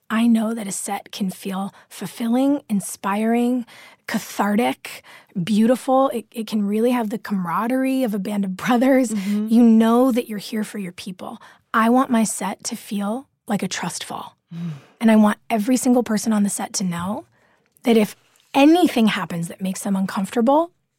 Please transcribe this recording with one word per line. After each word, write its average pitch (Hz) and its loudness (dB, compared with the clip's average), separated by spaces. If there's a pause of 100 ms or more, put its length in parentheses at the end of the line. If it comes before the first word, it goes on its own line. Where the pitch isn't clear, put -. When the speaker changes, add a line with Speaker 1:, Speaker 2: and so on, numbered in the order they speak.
(120)
Speaker 1:
I 226 2
know 226 2
that 220 -10
a 190 -8
set - -8
can 190 -6
feel - -8 (140)
fulfilling, 247 -2
inspiring, 226 -2 (420)
cathartic, - -4 (400)
beautiful. 254 2
It, 240 -8
it 220 -8
can 208 -2
really 220 0
have 233 0
the 220 -6
camaraderie 240 -2
of 214 -2
a 208 -4
band 202 -4
of 190 -6
brothers. 254 2
Speaker 2:
Mm-hmm. 208 -2
Speaker 1:
You 233 6
know 233 6
that 240 -2
you're 208 -8
here 214 -6
for 214 -12
your 180 -8
people. - -14 (320)
I 226 2
want 254 4
my 226 4
set - -6
to 233 -8
feel 208 -8 (200)
like 202 -2
a 190 -2
trust - -8
fall. - -14 (180)
Speaker 2:
Mm. 170 -8 (300)
Speaker 1:
And 226 4
I 214 8
want 208 4 (120)
every 233 0
single 247 2
person 220 -2
on 208 2
the 202 0
set - -8
to - -4
know 185 -4 (580)
that 233 4
if 214 2 (380)
anything 285 6
happens 175 -4
that - -14
makes 190 -6
them 196 -2
uncomfortable, 240 0 (280)